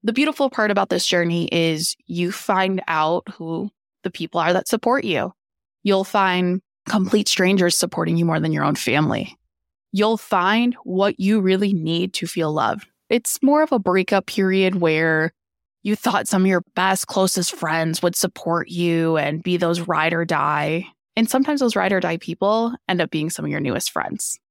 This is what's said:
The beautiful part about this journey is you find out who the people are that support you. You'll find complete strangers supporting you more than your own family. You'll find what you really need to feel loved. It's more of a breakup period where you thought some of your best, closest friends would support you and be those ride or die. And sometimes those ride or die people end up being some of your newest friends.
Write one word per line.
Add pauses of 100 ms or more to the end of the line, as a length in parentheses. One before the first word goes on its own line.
The
beautiful
part
about
this
journey
is (120)
you
find
out
who (320)
the
people
are
that
support
you. (520)
You'll
find (280)
complete
strangers
supporting
you
more
than
your
own
family. (540)
You'll
find
what
you
really
need
to
feel
loved. (200)
It's
more
of
a
breakup
period
where (540)
you
thought
some
of
your (100)
best,
closest
friends
would
support
you
and
be
those
ride
or
die. (280)
And
sometimes
those
ride
or
die
people (140)
end
up
being
some
of
your
newest
friends. (100)